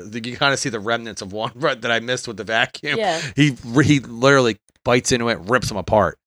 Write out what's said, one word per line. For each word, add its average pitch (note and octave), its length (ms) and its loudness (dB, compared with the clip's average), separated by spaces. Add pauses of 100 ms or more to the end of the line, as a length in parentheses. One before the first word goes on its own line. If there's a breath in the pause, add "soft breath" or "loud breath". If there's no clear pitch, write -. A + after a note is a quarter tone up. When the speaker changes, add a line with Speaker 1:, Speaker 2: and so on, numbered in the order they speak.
(120)
Speaker 1:
You A#2 240 -10
kinda C#3 220 2
see D3 100 -4
the A#2+ 120 -4
remnants A2+ 420 -6
of F#2+ 100 -12
one A2+ 220 -8
<laughs> - 20 -20
that B2 340 -4
I A2+ 100 2
missed B2 280 -6
with A2 80 -10
the G#2+ 80 -10
vacuum. B2+ 540 -2
Speaker 2:
Yeah. E3+ 240 -2 (140)
Speaker 1:
He, C#3 200 4 (260)
he C#3 180 4
literally A#2+ 580 2 (260)
bites B2 280 2
into A#2 180 0
it, A2 80 -2 (100)
rips B2 200 2
them G#2+ 100 -4
apart. F#2 480 2